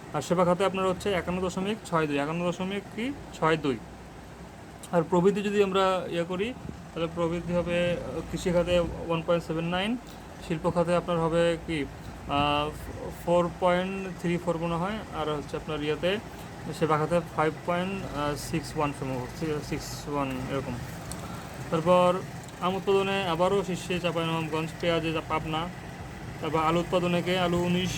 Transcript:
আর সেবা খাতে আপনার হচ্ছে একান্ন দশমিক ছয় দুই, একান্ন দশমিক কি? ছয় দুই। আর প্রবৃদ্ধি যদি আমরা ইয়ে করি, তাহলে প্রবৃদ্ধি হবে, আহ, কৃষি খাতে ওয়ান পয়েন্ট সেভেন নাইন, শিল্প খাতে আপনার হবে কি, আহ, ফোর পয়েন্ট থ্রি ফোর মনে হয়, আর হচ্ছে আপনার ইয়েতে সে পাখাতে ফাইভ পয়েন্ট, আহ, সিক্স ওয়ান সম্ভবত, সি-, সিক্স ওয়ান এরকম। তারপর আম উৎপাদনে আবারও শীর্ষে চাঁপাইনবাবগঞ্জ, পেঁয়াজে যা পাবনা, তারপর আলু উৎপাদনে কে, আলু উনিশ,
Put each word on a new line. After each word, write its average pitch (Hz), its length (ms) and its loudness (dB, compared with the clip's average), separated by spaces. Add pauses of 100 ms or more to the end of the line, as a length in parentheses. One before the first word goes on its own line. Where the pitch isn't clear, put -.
(140)
আর 151 80 0
সেবা 180 220 4
খাতে 175 200 6
আপনার 190 220 2
হচ্ছে 185 260 0
একান্ন 175 280 0
দশমিক 190 360 -2 (100)
ছয় 160 200 2
দুই, 143 120 0
একান্ন 165 300 0
দশমিক 190 340 -2 (140)
কি? 247 160 -2 (220)
ছয় 160 220 4
দুই। 147 200 0 (1160)
আর 170 100 6
প্রবৃদ্ধি 190 400 4
যদি 202 200 4
আমরা 190 480 4
ইয়ে 170 140 0
করি, 190 300 -2 (400)
তাহলে 165 200 -2
প্রবৃদ্ধি 170 380 0
হবে, 175 400 2
আহ, 143 280 -4 (100)
কৃষি 175 200 -2
খাতে 175 280 4
ওয়ান 165 480 0
পয়েন্ট 175 200 2
সেভেন 165 180 -2
নাইন, 185 320 0 (520)
শিল্প 170 220 0
খাতে 175 260 4
আপনার 170 220 0
হবে 170 380 4 (100)
কি, 156 180 -2
আহ, 147 840 0 (540)
ফোর 175 260 4 (100)
পয়েন্ট 185 480 2 (120)
থ্রি 175 240 2
ফোর 170 140 0
মনে 170 160 -2
হয়, 190 240 -2 (200)
আর 151 80 -2 (100)
হচ্ছে 147 200 -6
আপনার 151 260 -4
ইয়েতে 151 360 0 (600)
সে 160 80 4
পাখাতে 156 340 4 (160)
ফাইভ 156 160 4 (140)
পয়েন্ট, 185 380 -2
আহ, 147 300 -2 (160)
সিক্স 156 260 -4
ওয়ান 147 240 2
সম্ভবত, 127 400 -4
সি-, 151 280 -2
সিক্স - 400 -6
ওয়ান 143 200 0 (220)
এরকম। 135 220 -2 (960)
তারপর 180 440 6 (460)
আম 180 140 0
উৎপাদনে 196 540 2
আবারও 185 360 4
শীর্ষে 180 360 -2
চাঁপাইনবাবগঞ্জ, 160 680 0 (100)
পেঁয়াজে 165 320 2
যা 156 160 -2
পাবনা, 156 400 -2 (720)
তারপর 156 180 0
আলু 160 220 4
উৎপাদনে 175 420 2
কে, 180 160 2
আলু 175 200 2
উনিশ, 175 400 2